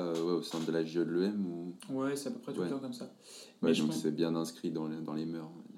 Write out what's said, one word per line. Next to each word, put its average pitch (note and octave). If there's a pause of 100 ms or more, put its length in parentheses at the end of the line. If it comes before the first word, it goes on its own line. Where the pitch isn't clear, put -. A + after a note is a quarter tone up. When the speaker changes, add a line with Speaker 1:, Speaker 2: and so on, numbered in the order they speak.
Speaker 1:
euh, E2+
ouais, E2+
au D#2+
sein E2
de D#2+
la E2
J D#2+
E E2
de D#2+
l'E F2
M G2+
ou... F2
Speaker 2:
Ouais, C3+
c'est C3+
à -
peu A#2
près -
tout A2+
Speaker 1:
Ouais. F2+
Speaker 2:
le E2+
temps C#3
comme C3+
ça. -
Speaker 1:
Ouais, -
Speaker 2:
Mais D#2+
je D#2
Speaker 1:
donc D#2
Speaker 2:
pense D#2
Speaker 1:
c'est D#2
bien E2
inscrit E2
dans D#2
les, D#2+
dans D#2
les D#2+
mœurs, E2
on E2+
va - (140)